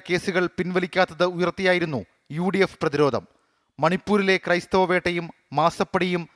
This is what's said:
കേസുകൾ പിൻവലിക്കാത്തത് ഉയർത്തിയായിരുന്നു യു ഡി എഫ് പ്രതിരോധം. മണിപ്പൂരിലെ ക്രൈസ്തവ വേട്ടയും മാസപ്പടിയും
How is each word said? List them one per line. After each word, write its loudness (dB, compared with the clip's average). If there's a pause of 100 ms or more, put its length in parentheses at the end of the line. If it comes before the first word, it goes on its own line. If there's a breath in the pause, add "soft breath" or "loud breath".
കേസുകൾ -2 (140)
പിൻവലിക്കാത്തത് 0 (120)
ഉയർത്തിയായിരുന്നു 0 (380)
യു -2
ഡി 0
എഫ് -12
പ്രതിരോധം. 0 (600)
മണിപ്പൂരിലെ 2 (100)
ക്രൈസ്തവ 0
വേട്ടയും -2 (320)
മാസപ്പടിയും 0 (120)